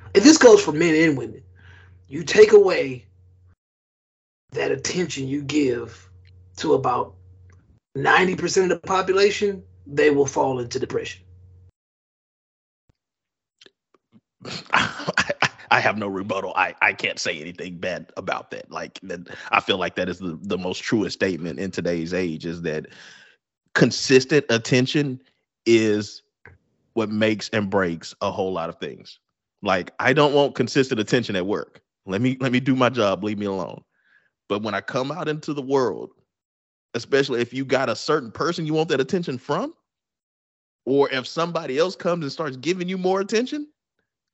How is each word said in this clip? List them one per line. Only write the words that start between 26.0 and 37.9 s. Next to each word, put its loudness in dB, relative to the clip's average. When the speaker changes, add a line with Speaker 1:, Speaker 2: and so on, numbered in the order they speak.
Speaker 2:
what -2
makes 0
and -2
breaks -2
a -2
whole -4
lot -6
of -14
things. -14
Like, -2
I 2
don't 4
want 2
consistent 0
attention -2
at -2
work. -6
Let -4
me, 0
let -2
me 2
do 2
my 4
job. 0
Leave -4
me -4
alone. -6
But -4
when -4
I -2
come -4
out -8
into -6
the -8
world, 0
especially 0
if -6
you -6
got 0
a -2